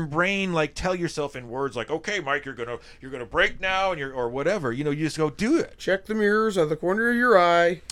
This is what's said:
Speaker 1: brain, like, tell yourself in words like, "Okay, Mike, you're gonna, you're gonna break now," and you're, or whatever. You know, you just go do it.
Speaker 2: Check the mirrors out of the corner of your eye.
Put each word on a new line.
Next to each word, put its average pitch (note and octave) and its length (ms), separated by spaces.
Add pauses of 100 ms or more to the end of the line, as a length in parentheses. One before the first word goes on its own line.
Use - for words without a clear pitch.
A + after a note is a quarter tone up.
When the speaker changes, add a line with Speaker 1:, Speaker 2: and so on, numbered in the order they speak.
Speaker 1:
brain, F#3 460
like, D#3 220
tell F#3 200
yourself D3+ 420
in B2 120
words B2+ 280
like, A2+ 140
"Okay, F3 300
Mike, C#3 240
you're C3+ 100
gonna, A#2 240 (220)
you're C3 100
gonna B2 160
break F3+ 340
now," F#3+ 300
and E3+ 80
you're, C3+ 140
or B2 160
whatever. C#3 440
You C3+ 120
know, D3 60
you D3+ 160
just D3+ 120
go D#3 120
do B3 280
it. - 200
Speaker 2:
Check F#3+ 280
the A3 80
mirrors G#3+ 440
out E3+ 40
of D3+ 80
the D#3 60
corner G#3+ 340
of A#3+ 60
your A#3+ 220
eye. E3+ 540